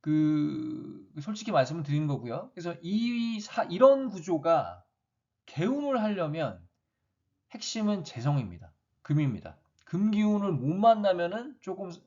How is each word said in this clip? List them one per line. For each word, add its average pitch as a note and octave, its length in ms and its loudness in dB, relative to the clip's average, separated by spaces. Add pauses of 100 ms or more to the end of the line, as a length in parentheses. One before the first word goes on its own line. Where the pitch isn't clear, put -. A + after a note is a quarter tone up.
그, D3 1040 0 (140)
솔직히 G#3+ 320 -8
말씀을 D3+ 300 2
드리는 D3 240 -2
거고요. B2+ 480 -6
그래서 E3+ 280 -8
이 A#3 580 -2
사-, - 240 -4
이런 C4 440 6
구조가 D#3+ 760 0 (640)
개운을 C4 560 -2
하려면 D#3+ 580 -2 (920)
핵심은 G#3 520 -2
재성입니다. A#2 680 -4 (300)
금입니다. C3+ 540 0 (280)
금 G3+ 260 0
기운을 G#3 420 2
못 C#3+ 220 0
만나면은 G#3 880 2
조금 F#3+ 300 -8 (160)